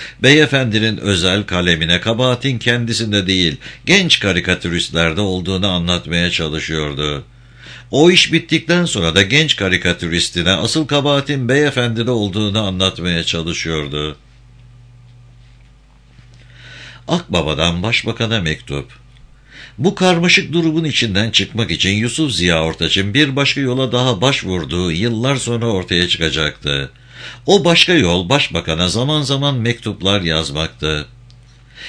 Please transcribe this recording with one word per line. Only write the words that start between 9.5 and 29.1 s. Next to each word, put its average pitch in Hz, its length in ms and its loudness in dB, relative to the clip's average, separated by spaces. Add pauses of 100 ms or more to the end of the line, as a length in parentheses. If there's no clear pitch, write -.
karikatüristine 87 960 0
asıl 117 360 0
kabahatin 139 640 0
beyefendide 123 640 2
olduğunu 104 520 0
anlatmaya 92 600 -2
çalışıyordu. 78 920 -4 (3000)
Akbaba'dan 85 760 0
Başbakan'a 113 580 -2
mektup. 71 640 -8 (720)
Bu 180 180 2
karmaşık 175 580 2
durumun 165 300 2
içinden 113 480 0
çıkmak 98 400 -2
için 85 180 0
Yusuf 120 420 0
Ziya 85 320 2
Ortaç'ın 82 500 -2
bir 135 220 2
başka 139 260 0
yola 131 300 0
daha 123 300 0
başvurduğu 90 720 -2
yıllar 117 440 0
sonra 117 300 -4
ortaya 92 420 0
çıkacaktı. 73 840 -2 (540)
O 190 200 4
başka 175 280 4
yol, 90 360 2
başbakana 85 600 0
zaman 135 320 0